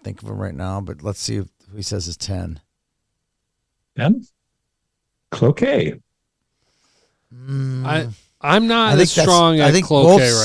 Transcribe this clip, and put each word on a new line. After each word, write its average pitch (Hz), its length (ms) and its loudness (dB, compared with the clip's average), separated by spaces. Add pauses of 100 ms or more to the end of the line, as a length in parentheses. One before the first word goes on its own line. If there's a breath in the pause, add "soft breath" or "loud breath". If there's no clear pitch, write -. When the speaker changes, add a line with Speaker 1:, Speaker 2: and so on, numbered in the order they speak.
Speaker 1:
think 101 180 -14
of 104 60 -18
them 104 100 -10
right 98 180 -8
now, 95 260 -8
but 76 220 -14
let's 101 160 -8
see 107 180 -8
if, 98 100 -8 (220)
who 101 80 -20
he 101 60 -12
says 95 240 -8
is 85 100 -12
ten. 90 420 -10 (1400)
Speaker 2:
Ten? 190 300 -2 (1080)
Cloquet. 151 680 -2 (1300)
Speaker 1:
Mm. 131 520 -6
Speaker 3:
I, 151 220 -2 (340)
I'm 196 260 2
not 226 220 0
Speaker 1:
I - 20 0
think - 100 4
Speaker 3:
as 180 140 2
Speaker 1:
that's, - 120 2
Speaker 3:
strong 170 320 4
Speaker 1:
I 143 80 4
Speaker 3:
at 151 60 4
Speaker 1:
think 185 140 0
Speaker 3:
Cloquet 160 300 6 (120)
Speaker 1:
both, 117 160 0